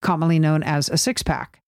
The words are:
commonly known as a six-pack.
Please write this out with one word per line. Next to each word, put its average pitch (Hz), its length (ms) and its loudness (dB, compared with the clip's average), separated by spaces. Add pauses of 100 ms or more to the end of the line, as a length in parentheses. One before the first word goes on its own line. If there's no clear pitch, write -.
commonly 165 340 2
known 156 240 2
as 147 280 -2
a - 80 0
six-pack. - 720 -4